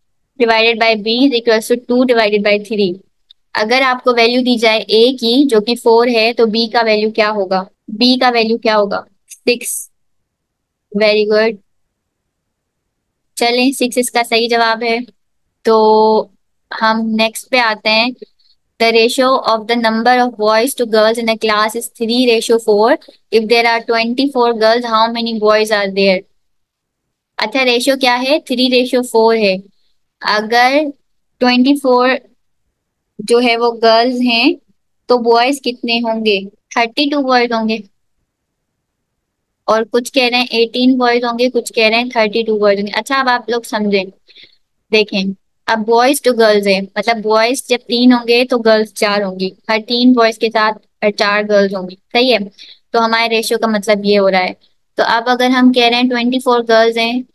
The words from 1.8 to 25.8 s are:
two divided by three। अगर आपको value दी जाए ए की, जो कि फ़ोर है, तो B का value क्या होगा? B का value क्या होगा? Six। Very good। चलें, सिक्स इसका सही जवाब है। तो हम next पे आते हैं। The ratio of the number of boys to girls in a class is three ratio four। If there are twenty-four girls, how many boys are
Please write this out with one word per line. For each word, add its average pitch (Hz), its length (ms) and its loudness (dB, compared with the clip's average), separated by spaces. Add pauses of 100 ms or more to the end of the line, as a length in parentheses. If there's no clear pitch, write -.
two 247 160 2
divided 214 380 2
by 208 200 2
three। 202 460 -4 (420)
अगर 240 280 0
आपको 254 300 0
value 240 300 2
दी 240 160 0
जाए 220 200 2
ए 226 420 2
की, 240 240 2
जो 233 160 2
कि 240 140 -2
फ़ोर 233 340 2
है, 233 240 0
तो 233 140 0
B 226 200 -2
का 233 140 -2
value 214 300 0
क्या 214 180 0
होगा? 190 380 -4 (240)
B 247 280 2
का 254 120 2
value 226 280 0
क्या 226 160 0
होगा? 202 300 -2 (240)
Six। - 640 -6 (1080)
Very 214 340 2
good। 220 240 0 (1800)
चलें, 247 360 -2
सिक्स 247 260 -4
इसका 247 240 -2
सही 233 260 -2
जवाब 226 340 -2
है। 233 180 -4 (640)
तो 220 680 2 (500)
हम 226 260 -2
next 220 440 -4
पे 254 80 0
आते 220 320 -2
हैं। 226 220 0 (680)
The 226 100 4
ratio 240 360 2 (200)
of 220 180 -2
the 240 100 -2
number 233 400 0 (100)
of 240 140 -8
boys 220 340 0
to 240 120 -4
girls 220 320 2
in 226 100 -4
a 220 80 0
class 214 400 -2
is 233 100 -10 (160)
three 240 280 0
ratio 226 280 0
four। 220 380 2 (360)
If 220 160 0
there 233 180 2
are 233 140 0
twenty-four 233 720 -2
girls, 226 320 0
how 226 280 0
many 233 280 -6
boys 214 300 2
are 202 200 -2